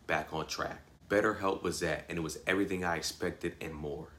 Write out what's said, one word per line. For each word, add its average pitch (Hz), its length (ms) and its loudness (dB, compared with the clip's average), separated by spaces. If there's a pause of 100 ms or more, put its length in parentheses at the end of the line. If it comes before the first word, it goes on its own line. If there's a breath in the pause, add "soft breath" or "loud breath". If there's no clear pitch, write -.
back 78 260 0
on 78 140 -2
track. - 360 -4 (260)
BetterHelp 98 540 4
was 85 180 0
that, 80 280 0
and 85 100 -4
it - 20 0
was 80 260 -4
everything 92 380 2
I 85 120 2
expected 85 640 -2
and 80 140 -8
more. 73 340 -6 (100)